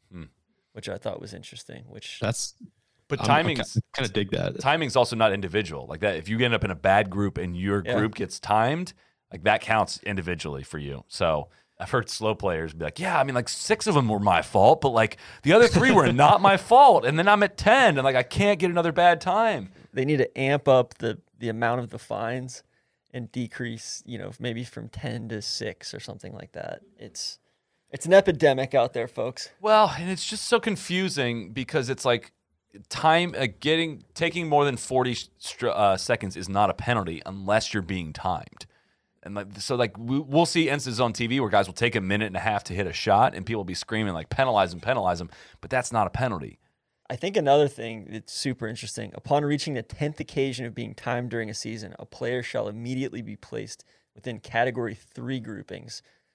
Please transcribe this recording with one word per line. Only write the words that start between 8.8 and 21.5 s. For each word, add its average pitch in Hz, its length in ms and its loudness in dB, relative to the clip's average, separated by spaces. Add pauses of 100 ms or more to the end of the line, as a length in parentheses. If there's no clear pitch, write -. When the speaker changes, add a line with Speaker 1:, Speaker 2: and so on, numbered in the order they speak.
Speaker 1:
like, 82 120 -14
that 104 160 4
counts 110 440 0
individually 82 580 -6
for 78 160 -12
you. 69 300 -10
So 78 400 0 (320)
I've 95 100 -10
heard 120 180 0
slow 110 280 -2
players 82 360 -4
be 80 120 -10
like, 76 160 -8
"Yeah, 180 180 0
I 139 60 2
mean, 135 100 -4
like, 123 140 -2
six - 400 -4
of 190 60 0
them 131 140 4
were 107 120 2
my 98 220 4
fault, 113 380 4
but, 139 100 2
like, 113 260 0 (260)
the 151 100 4
other 226 160 10
three 240 240 4
were 143 200 6
not 147 280 6
my 196 160 6
Speaker 2:
<laughs> 190 120 -6
Speaker 1:
fault. 233 360 10
And 143 140 2
then 175 100 2
I'm 208 140 6
at 196 140 0
ten, 220 420 6
and, 131 60 0
like, 131 120 4
I 127 60 6
can't 202 380 2
get 185 100 2
another 170 220 2
bad 170 280 4
time." 185 500 0 (220)
Speaker 2:
They 131 120 -2
need 147 140 2
to - 200 0
amp 135 300 2
up 131 300 4
the, 113 200 -4 (200)
the 120 100 -6
amount 117 320 -2